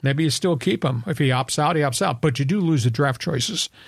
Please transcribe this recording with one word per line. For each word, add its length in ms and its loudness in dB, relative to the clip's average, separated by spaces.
maybe 220 0
you 60 2
still 260 0
keep 280 -2
him. 220 0
If 120 -4
he 100 2
opts 300 0
out, 180 2
he 60 2
opts 180 0
out. 220 -2
But 160 2
you 60 0
do 160 0
lose 240 2
the 60 4
draft 300 0
choices, 480 -4